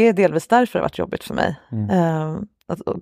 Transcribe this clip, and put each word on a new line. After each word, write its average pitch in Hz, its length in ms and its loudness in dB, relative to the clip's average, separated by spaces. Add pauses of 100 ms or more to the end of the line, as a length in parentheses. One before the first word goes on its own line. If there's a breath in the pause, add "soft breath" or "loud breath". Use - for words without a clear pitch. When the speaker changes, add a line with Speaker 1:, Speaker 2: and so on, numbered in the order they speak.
Speaker 1:
är 226 40 6
delvis 170 360 2
därför 240 300 4
det 175 40 0
har - 60 -2
varit - 100 -6
jobbigt - 260 -6
för - 100 -8
mig. - 220 0 (160)
Speaker 2:
Mm. 107 180 -4
Speaker 1:
Ehm, 165 560 -2 (200)
att, - 140 -8
och - 220 -6